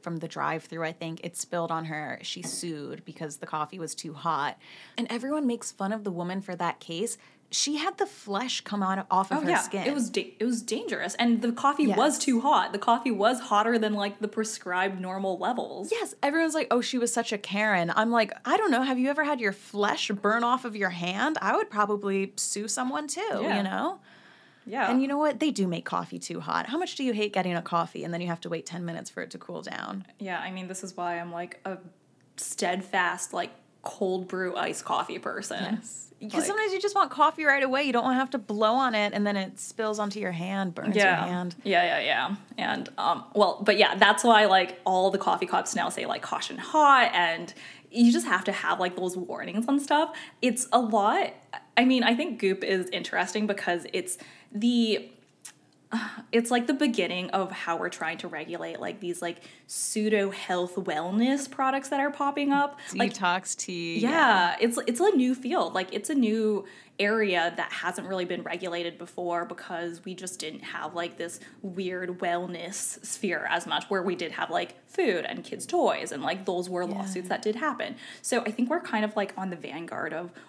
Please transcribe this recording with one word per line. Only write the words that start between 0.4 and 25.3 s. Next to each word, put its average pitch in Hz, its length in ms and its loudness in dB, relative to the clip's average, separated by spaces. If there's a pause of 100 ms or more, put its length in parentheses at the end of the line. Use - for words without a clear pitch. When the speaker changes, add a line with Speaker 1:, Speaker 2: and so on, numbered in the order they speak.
Speaker 1:
I 160 80 -4
think. 165 320 -10
It 175 140 -10
spilled 170 320 -4
on 165 160 -4
her. 147 340 -8
She - 220 -10
sued 147 640 -8
because 147 320 -10
the - 80 -12
coffee 156 320 -6
was 160 160 -8
too 160 180 -10
hot. 147 460 -2 (400)
And 233 100 -2
everyone 269 380 -2
makes 233 260 -2
fun 196 220 -2
of 214 100 -8
the 196 80 -4
woman 175 300 -4
for 190 140 -8
that 175 220 -2
case. 190 380 -6 (340)
She - 260 0
had 359 200 -2
the 403 80 0
flesh 240 560 -4
come 202 220 -2
out, 190 280 0
off - 200 4
of 277 80 2
Speaker 2:
Oh, - 20 2
Speaker 1:
her 285 80 0
Speaker 2:
yeah. 180 140 4
Speaker 1:
skin. 202 240 -2
Speaker 2:
It 285 80 2
was 240 160 0
da-, - 280 -4
it 214 60 0
was 240 160 2
dangerous. 233 540 -4
And 233 260 4
the 233 100 2
coffee 277 360 2
was 226 300 4
Speaker 1:
Yes. - 20 -6
Speaker 2:
too 240 240 2
hot. 269 320 4
The 202 40 -4
coffee 240 320 2
was 226 300 2
hotter 226 380 2
than, 214 160 2
like, 202 260 -2
the 214 80 -2
prescribed 190 720 -2
normal 185 380 -4
levels. 240 520 -4
Speaker 1:
Yes. 440 320 -4
Everyone's 320 300 2
like, 311 180 0
"Oh, 240 120 4
she - 160 -2
was 233 120 2
such 233 220 -2
a 202 60 -2
Karen." 196 580 2
I'm 220 140 4
like, 233 240 4 (100)
"I 311 140 4
don't 415 120 4
know. 254 120 4
Have 262 160 0
you 254 100 2
ever 285 160 2
had 285 160 0
your 208 140 0
flesh 208 560 -2
burn 214 340 2
off 247 220 2
of 214 100 -8
your 196 140 0
hand?" 190 500 -2
I 214 160 2
would 415 140 0
probably 202 640 0
sue - 320 -4
someone, 277 400 -4
too, 403 320 -4
Speaker 2:
Yeah. - 160 0
Speaker 1:
you 202 60 0
know? 240 380 -4 (640)
Speaker 2:
Yeah. 214 240 0
Speaker 1:
And 254 100 4
you 269 80 0
know 285 80 -2
what? 294 240 0